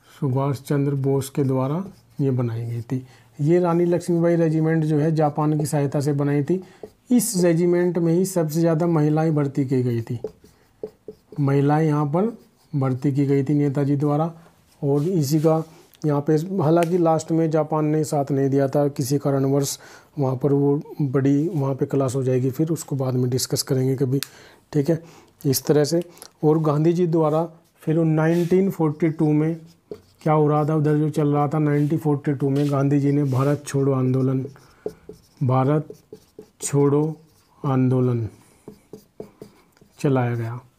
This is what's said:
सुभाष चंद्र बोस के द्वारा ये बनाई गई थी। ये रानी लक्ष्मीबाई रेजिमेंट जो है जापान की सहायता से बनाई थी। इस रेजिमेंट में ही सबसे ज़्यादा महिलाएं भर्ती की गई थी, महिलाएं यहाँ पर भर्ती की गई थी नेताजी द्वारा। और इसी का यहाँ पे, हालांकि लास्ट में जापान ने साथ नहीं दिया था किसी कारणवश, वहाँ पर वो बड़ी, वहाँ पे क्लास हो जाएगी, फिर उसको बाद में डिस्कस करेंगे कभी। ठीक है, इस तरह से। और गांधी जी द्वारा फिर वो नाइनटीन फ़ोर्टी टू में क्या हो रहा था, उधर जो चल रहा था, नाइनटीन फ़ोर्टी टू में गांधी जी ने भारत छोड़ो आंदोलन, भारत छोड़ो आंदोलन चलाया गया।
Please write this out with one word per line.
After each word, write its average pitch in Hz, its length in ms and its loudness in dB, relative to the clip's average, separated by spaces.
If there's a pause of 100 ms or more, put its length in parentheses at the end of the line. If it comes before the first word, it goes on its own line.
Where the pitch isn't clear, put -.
सुभाष 135 520 -4
चंद्र 143 360 -2
बोस 135 340 0
के 147 140 -2
द्वारा 135 400 -2 (360)
ये 139 120 2
बनाई 117 300 -2
गई 117 200 -6
थी। 127 240 -8 (320)
ये 160 220 2
रानी 175 240 2
लक्ष्मीबाई 170 520 0
रेजिमेंट 160 480 2
जो 156 140 0
है 156 160 0
जापान 151 440 0
की 147 80 -2
सहायता 143 340 -2
से 147 140 -2
बनाई 143 280 0
थी। 180 200 -2 (480)
इस 240 260 2
रेजिमेंट 175 640 2
में 165 140 2
ही 185 140 2
सबसे 165 340 -2
ज़्यादा 165 280 2
महिलाएं 156 460 2
भर्ती 143 320 -2
की 127 160 0
गई 117 200 -2
थी, 117 160 -8 (1200)
महिलाएं 143 440 2
यहाँ 151 220 0
पर 185 260 0 (400)
भर्ती 131 400 -2
की 139 140 0
गई 139 180 2
थी 151 100 0
नेताजी 143 420 0
द्वारा। 147 360 0 (500)
और 143 220 0
इसी 160 360 0
का 160 220 2 (400)
यहाँ 147 180 0
पे, 156 140 0 (280)
हालांकि 170 360 2
लास्ट 160 340 0
में 160 180 0
जापान 151 360 0
ने 156 180 0
साथ 143 260 -2
नहीं 139 200 0
दिया 139 180 2
था 147 220 0
किसी 143 280 -2
कारणवश, 139 600 0 (400)
वहाँ 131 180 -2
पर 135 160 0
वो 143 280 2 (220)
बड़ी, 139 460 0
वहाँ 139 260 -2
पे 135 120 -2
क्लास 135 280 -2
हो 135 80 -2
जाएगी, 127 280 0
फिर 160 200 -2
उसको 151 260 -6
बाद 127 180 -4
में 127 160 0
डिस्कस 131 320 -2
करेंगे 131 340 0
कभी। 135 240 0 (520)
ठीक 143 180 0
है, 160 120 0 (420)
इस 135 200 0
तरह 147 200 2
से। 170 180 0 (420)
और 156 160 4
गांधी 156 320 2
जी 180 160 2
द्वारा 156 360 2 (380)
फिर 160 160 0
वो 165 60 2
नाइनटीन 170 680 2
फ़ोर्टी 160 400 -2
टू 151 220 0
में 156 240 0 (680)
क्या 156 100 0
हो 151 160 4
रहा 151 160 2
था, 156 120 0
उधर 151 200 2
जो 151 140 0
चल 151 180 0
रहा 147 200 2
था, 156 100 -2
नाइनटीन 147 400 2
फ़ोर्टी 147 340 0
टू 139 180 -2
में 143 200 0
गांधी 139 300 2
जी 139 120 2
ने 147 140 2
भारत 139 400 0
छोड़ो 139 260 0
आंदोलन, 131 520 0 (960)
भारत 131 460 2 (760)
छोड़ो 147 540 2 (460)
आंदोलन 127 640 0 (1700)
चलाया 127 380 0
गया। 117 240 -8 (180)